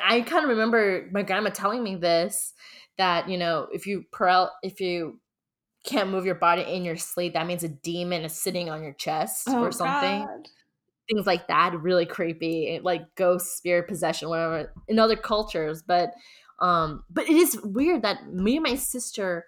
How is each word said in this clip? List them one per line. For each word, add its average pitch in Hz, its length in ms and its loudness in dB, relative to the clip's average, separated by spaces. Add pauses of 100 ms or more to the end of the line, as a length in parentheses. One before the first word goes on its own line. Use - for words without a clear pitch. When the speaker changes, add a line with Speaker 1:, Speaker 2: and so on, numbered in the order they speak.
Speaker 1:
I 226 160 4
kinda 302 260 2
remember 220 640 2
my 202 120 -2
grandma 196 260 -2
telling 208 340 -4
me 196 120 -4
this, 170 580 0 (440)
that, 175 320 2
you 185 80 -2
know, 170 360 0
if - 120 -8
you 196 280 -4
paral-, 185 380 4 (120)
if 190 160 -10
you 175 400 -4 (640)
can't 202 260 0
move 190 160 -2
your 185 100 0
body 175 260 4
in 180 240 -4
your 165 120 -4
sleep, 175 360 -4
that 165 140 -2
means 175 160 -4
a 165 60 -4
demon 170 540 -4
is 160 100 -8
sitting 175 360 -4
on 156 140 -8
your 147 100 -10
chest - 540 -4
or 240 200 2
Speaker 2:
Oh, - 40 -2
Speaker 1:
something. 196 540 0
Speaker 2:
God. - 220 -14 (640)
Speaker 1:
Things 214 160 0
like 175 220 0
that, 170 340 2
really 175 240 4
creepy, 165 800 -4
like 170 320 -4
ghost, 180 420 2
spirit 175 300 0
possession, 165 420 -2
whatever, 165 420 -2 (160)
in 220 120 4
other 226 160 6
cultures. 202 680 -2
But, 175 300 2 (480)
um, 165 500 2
but 240 180 -2
it 320 80 6
is 311 280 6
weird 254 400 2
that 196 280 -2
me 196 260 2
and 320 60 0
my 269 120 2
sister, 196 720 -4